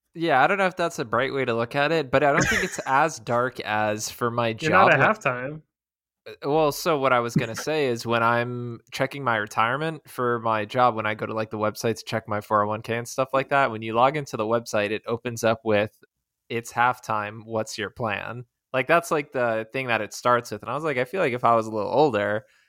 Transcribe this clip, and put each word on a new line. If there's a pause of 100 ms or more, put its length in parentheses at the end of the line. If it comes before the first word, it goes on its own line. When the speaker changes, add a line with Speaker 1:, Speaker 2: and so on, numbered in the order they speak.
(140)
Speaker 1:
Yeah,
I
don't
know
if
that's
a
bright
way
to
look
at
it,
but
I
don't
think
it's
Speaker 2:
<laughs>
Speaker 1:
as
dark
as
for
my
Speaker 2:
You're
not
Speaker 1:
job
Speaker 2:
at
Speaker 1:
when
Speaker 2:
halftime. (640)
Speaker 1:
Uh,
well,
so
what
I
was
gonna
say
is
when
I'm (140)
checking
my
retirement
for
my
job,
when
I
go
to,
like,
the
website
to
check
my
four
oh
one
K
and
stuff
like
that,
when
you
log
into
the
website,
it
opens
up
with, (580)
"It's
halftime,
what's
your
plan?" (280)
Like,
that's,
like,
the
thing
that
it
starts
with,
and
I
was
like,
"I
feel
like
if
I
was
a
little
older, (240)